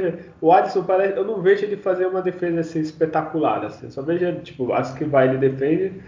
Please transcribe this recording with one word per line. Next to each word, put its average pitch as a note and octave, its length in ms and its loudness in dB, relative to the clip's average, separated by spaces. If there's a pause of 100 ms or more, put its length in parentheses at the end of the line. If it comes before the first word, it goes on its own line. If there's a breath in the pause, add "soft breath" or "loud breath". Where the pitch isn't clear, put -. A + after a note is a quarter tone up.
(400 loud breath)
o E3 120 6
Alisson F#3+ 320 4
parece, F#3+ 320 0
eu G3 80 -2
não G#3 180 -4
vejo G3+ 220 4
ele G#3 120 -4
fazer F#3 300 0
uma F#3 160 -2
defesa, F3 380 -2
assim, D#3+ 200 -4
espetacular, D#3 840 -2
assim, - 260 -12
só C#3 100 -10
vejo E3+ 240 -2
ele, F3 180 -4
tipo, - 300 -6
as B2+ 240 -2
que D#3+ 80 -6
vai C3+ 240 4
ele C3 100 0
defende, C#3 680 0